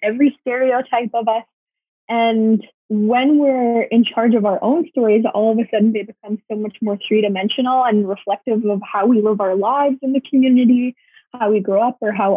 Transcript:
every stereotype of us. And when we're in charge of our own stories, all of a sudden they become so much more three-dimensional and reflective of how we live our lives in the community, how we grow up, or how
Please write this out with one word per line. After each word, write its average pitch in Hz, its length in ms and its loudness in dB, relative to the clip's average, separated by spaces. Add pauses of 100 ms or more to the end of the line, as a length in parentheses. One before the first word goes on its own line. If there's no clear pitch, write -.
every 247 380 -2
stereotype 247 760 -2
of 233 140 -2
us. 226 160 -2 (640)
And 226 580 2 (220)
when 247 500 2
we're 247 440 2
in 233 220 2
charge 226 300 0
of 214 100 0
our 196 180 0
own 311 280 0
stories, 220 420 0
all 220 200 0
of 220 60 0
a 233 120 -4
sudden 220 220 2
they 214 100 -6
become 208 480 -12
so 214 80 -8
much 214 240 -8
more 202 240 -4
three-dimensional 214 760 0
and 208 240 0
reflective 202 560 -4
of 202 180 -2
how 208 240 -2
we 226 160 4
live 208 180 0
our 190 140 0
lives 262 480 0
in 262 100 -2
the 269 80 -2
community, 254 760 2 (360)
how 220 200 0
we 214 80 2
grow 196 260 0
up, 247 140 -4
or 214 100 -4
how 196 260 0